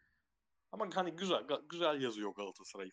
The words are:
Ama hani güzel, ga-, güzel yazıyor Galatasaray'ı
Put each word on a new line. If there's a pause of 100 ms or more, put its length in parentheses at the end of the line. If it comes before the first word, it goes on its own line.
(720)
Ama
hani
güzel,
ga-,
güzel
yazıyor
Galatasaray'ı